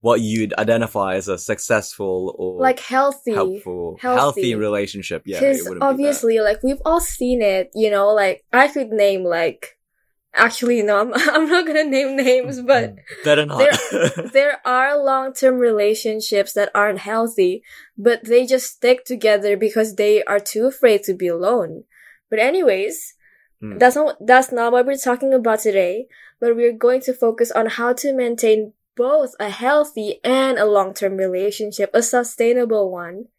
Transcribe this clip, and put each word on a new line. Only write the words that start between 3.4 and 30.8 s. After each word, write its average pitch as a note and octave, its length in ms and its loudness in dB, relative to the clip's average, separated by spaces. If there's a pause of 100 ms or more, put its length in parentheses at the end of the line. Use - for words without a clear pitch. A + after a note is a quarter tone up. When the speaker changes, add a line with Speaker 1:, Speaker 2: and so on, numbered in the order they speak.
Speaker 2:
Healthy. B3 180 0
Speaker 1:
healthy C#3 360 0
relationship. G2+ 680 -6
Yeah, F#2+ 120 -8
it - 20 -6 (180)
Speaker 2:
'Cause - 60 -6
Speaker 1:
wouldn't - 120 -8
be - 40 -12
that. C4+ 60 -2
Speaker 2:
obviously, C4+ 540 0
like, G#3+ 240 0
we've C4+ 220 -4
all E4 140 2
seen B3 420 -4
it, F#3+ 340 0
you A3 160 0
know, G3+ 220 2
like, G3 380 0
I C4 160 4
could C#4 240 -6
name, G3+ 320 -2
like, E3+ 540 -4 (580)
actually, A#3 480 2
no, G#3 160 2
I'm, A#3 140 -2
<laughs> - 20 -4
I'm D4+ 340 2
not F4 160 2
gonna D#4 180 0
name C4+ 320 -2
names, B3+ 460 0
but A#3+ 340 0 (280)
Speaker 1:
Better D3 220 4
not. D3 120 -6
Speaker 2:
there, B3 720 0
Speaker 1:
<laughs> - 40 -20
Speaker 2:
there C#4 320 2
are C4 380 0
long-term C4 540 0
relationships G#3+ 960 0
that G3+ 220 0
aren't G3+ 240 0
healthy, G#3+ 640 0 (340)
but A#3 280 0
they A#3+ 200 4
just B3+ 260 0
stick B3 340 0
together G#3 520 0
because A3 380 0
they G#3 300 2
are G3+ 140 0
too G#3+ 280 -2
afraid A3 360 4
to F#3+ 120 -4
be F3+ 120 -4
alone. F3 580 -2 (440)
But G#3+ 100 -2
anyways, B3+ 760 0 (440)
Speaker 1:
Hmm. G#3 200 -12
Speaker 2:
that's B3 160 6
not, D4+ 280 0
that's B3+ 280 4
not A#3 220 0
what B3 120 4
we're C#4 120 -2
talking C4 360 0
about A3+ 280 2
today, G3 460 0 (320)
but A#3 160 2
we're A#3+ 220 2
going B3 240 2
to C4 120 -4
focus A#3 380 0
on A3 140 0
how A#3 280 -2
to C4+ 200 -2
maintain A3+ 600 0 (220)
both C4 440 0
a G3+ 100 -4
healthy B3 760 -2
and C4 360 0
a G#3 60 2
long-term G3 520 0